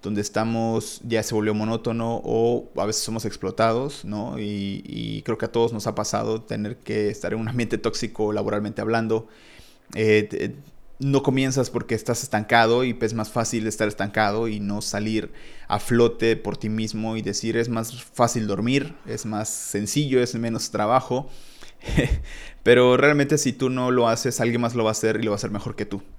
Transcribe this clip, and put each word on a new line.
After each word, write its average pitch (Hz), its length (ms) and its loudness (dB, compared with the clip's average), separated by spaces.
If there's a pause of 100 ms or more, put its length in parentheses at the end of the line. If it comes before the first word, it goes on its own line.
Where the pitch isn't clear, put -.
donde 104 200 -4
estamos 113 800 -2
ya 113 200 0
se 113 120 -4
volvió 107 180 0
monótono 113 720 -2
o 117 540 0
a 95 80 0
veces 107 180 -2
somos 113 220 -6
explotados, 113 800 0
¿no? 113 340 -6
Y, 101 460 -4
y 107 360 -6
creo 113 160 -4
que - 80 -4
a - 60 -6
todos 117 200 4
nos 110 160 -4
ha 113 80 -2
pasado 110 460 -2
tener 107 360 -6
que 107 320 -2
estar 98 240 -4
en 113 80 -4
un 110 60 -4
ambiente 117 300 -2
tóxico 107 560 -2
laboralmente 104 480 -2
hablando. 113 460 0 (680)
Eh, 107 360 6
te-, - 260 -4 (440)
no 139 220 4
comienzas 131 480 2
porque - 260 -2
estás 113 280 -2
estancado 117 600 4
y 123 160 -2
es 113 140 0
más 110 160 -4
fácil 113 380 -2
estar 107 200 0
estancado 104 600 0
y 107 120 -2
no 101 220 -4
salir 107 500 -2 (360)
a 104 120 2
flote 117 580 4
por 104 200 -6
ti 110 120 -4
mismo 110 480 -4
y 110 40 -6
decir, 110 340 -2
"Es 117 140 0
más 113 340 -6
fácil 117 440 0
dormir, 120 480 0 (100)
es 113 200 -8
más 110 240 -4
sencillo, 127 720 0
es 120 140 -2
menos 113 360 -4
trabajo". 123 580 0 (520)
<laughs> - 840 -2
Pero 123 340 8
realmente 143 400 6
si 127 160 0
tú 131 160 0
no 127 220 0
lo 120 180 4
haces, 117 320 0
alguien 120 200 2
más 120 140 0
lo 117 80 2
va 107 60 4
a - 20 2
hacer 110 280 0
y 113 40 -2
lo 110 80 2
va 101 40 2
a - 20 -4
hacer 104 140 -4
mejor 104 240 -6
que 107 100 -4
tú 101 180 -8 (160)